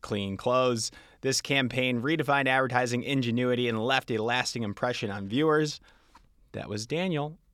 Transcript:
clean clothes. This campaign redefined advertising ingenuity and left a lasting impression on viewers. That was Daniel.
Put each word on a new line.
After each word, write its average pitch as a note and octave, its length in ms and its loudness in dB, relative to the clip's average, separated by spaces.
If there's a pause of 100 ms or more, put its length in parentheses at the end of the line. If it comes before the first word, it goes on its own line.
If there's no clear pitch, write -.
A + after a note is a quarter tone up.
clean G2 380 -4
clothes. B2 520 2 (300)
This C3+ 220 0
campaign B2+ 580 0
redefined C#3+ 480 2
advertising B2 540 2
ingenuity B2 680 2
and A2 160 0
left C3 260 0
a A2 120 0
lasting A#2+ 400 -2
impression A2+ 480 -4
on G2 180 -8
viewers. D3+ 520 2 (720)
That - 180 -8
was G#2+ 160 -6
Daniel. D#3 500 -4 (180)